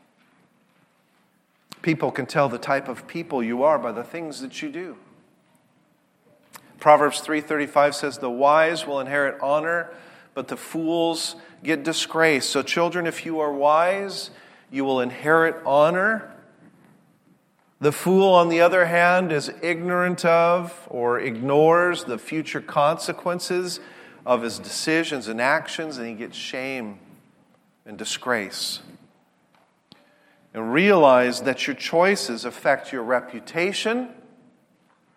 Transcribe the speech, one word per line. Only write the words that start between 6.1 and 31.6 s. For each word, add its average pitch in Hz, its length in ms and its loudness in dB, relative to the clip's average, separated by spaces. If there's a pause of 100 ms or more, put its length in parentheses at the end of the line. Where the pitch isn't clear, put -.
Proverbs 147 400 6
three 151 220 -4
thirty-five 143 540 0
says, 139 240 -6
"The 131 100 -6
wise 147 560 2
will 143 140 -4
inherit 139 420 -2
honor, 160 480 -2 (460)
but 131 120 -6
the - 80 -8
fools 165 800 -4 (280)
get 143 200 -2
disgrace." 160 640 0
So 139 140 0
children, 170 460 -2
if 160 180 -8
you 160 140 -6
are 147 120 -2
wise, 170 800 0 (400)
you 135 160 -4
will 131 160 0
inherit 156 540 2 (100)
honor. 175 680 2 (1500)
The 143 100 4
fool, 190 440 4
on 175 140 8
the 170 120 2
other 175 240 6
hand, 175 460 2
is 143 200 -2 (120)
ignorant 175 600 -2
of 170 640 2
or 120 320 -2
ignores 151 840 2
the 117 160 -6
future 151 420 -8
consequences 175 1160 -4 (440)
of 120 200 2
his 104 160 -6
decisions 151 680 -4
and 113 140 -4
actions, 151 560 -2
and 117 100 -10
he 117 60 -10
gets 110 240 -12
shame 131 640 -10 (880)
and 107 100 -16
disgrace. - 840 -6 (1700)
And 113 180 -6
realize 135 720 6
that 127 240 -2